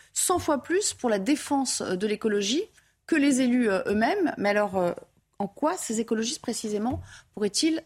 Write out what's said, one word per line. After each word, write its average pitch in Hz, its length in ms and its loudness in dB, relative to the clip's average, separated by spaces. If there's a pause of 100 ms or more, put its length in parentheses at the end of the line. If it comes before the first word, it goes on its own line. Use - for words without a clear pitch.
(120)
cent - 280 0
fois 294 220 0
plus 392 320 -2
pour - 160 -2
la 208 100 2
défense, 262 600 -2
euh, - 160 -4
de 185 100 -2
l'écologie 208 580 0 (440)
que 330 80 2
les 277 240 4
élus, 247 300 4
euh, 190 180 2
eux-mêmes. 269 500 2
Mais 202 120 0
alors, 202 260 2
euh, 175 160 2 (480)
en 202 80 -2
quoi 330 300 -2
ces 226 240 -4
écologistes 226 400 -2
précisément 220 600 -4 (320)
pourraient-ils 302 520 0